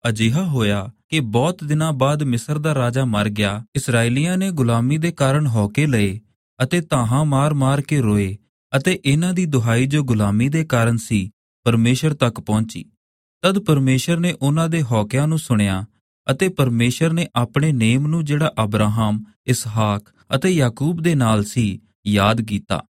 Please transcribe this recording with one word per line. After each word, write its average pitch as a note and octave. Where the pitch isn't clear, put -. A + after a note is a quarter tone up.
ਅਜਿਹਾ A2+
ਹੋਇਆ G#2+
ਕਿ D#3+
ਬਹੁਤ C3+
ਦਿਨਾਂ D#3
ਬਾਅਦ C#3+
ਮਿਸਰ C#3
ਦਾ D3+
ਰਾਜਾ B2+
ਮਰ G#2
ਗਿਆ। G#2
ਇਸਰਾਏਲੀਆਂ C3
ਨੇ F#3+
ਗੁਲਾਮੀ B2+
ਦੇ E3
ਕਾਰਨ C#3+
ਹੌਕੇ A2+
ਲਏ G#2
ਅਤੇ F3
ਧਾਹਾਂ C3+
ਮਾਰ-ਮਾਰ C#3+
ਕੇ C#3+
ਰੋਏ G2+
ਅਤੇ F#3
ਇਹਨਾਂ D#3+
ਦੀ F3+
ਦੁਹਾਈ A#2+
ਜੋ D3
ਗੁਲਾਮੀ A2
ਦੇ D#3
ਕਾਰਨ A#2
ਸੀ, G#2
ਪਰਮੇਸ਼ਰ A#2+
ਤੱਕ A#2+
ਪਹੁੰਚੀ। G#2+
ਤਦ F#3+
ਪਰਮੇਸ਼ਰ C#3+
ਨੇ F3
ਉਹਨਾਂ D#3
ਦੇ E3
ਹੌਕਿਆਂ A#2+
ਨੂੰ D#3+
ਸੁਣਿਆ G2+
ਅਤੇ F#3
ਪਰਮੇਸ਼ਰ B2
ਨੇ E3+
ਆਪਣੇ C#3+
ਨੇਮ B2
ਨੂੰ D#3+
ਜਿਹੜਾ D3
ਅਬਰਾਹਮ, G#2+
ਇਸਹਾਕ G#2+
ਅਤੇ F#3
ਯਾਕੂਬ D3+
ਦੇ E3
ਨਾਲ A2
ਸੀ, G#2
ਯਾਦ G#2
ਕੀਤਾ। G2+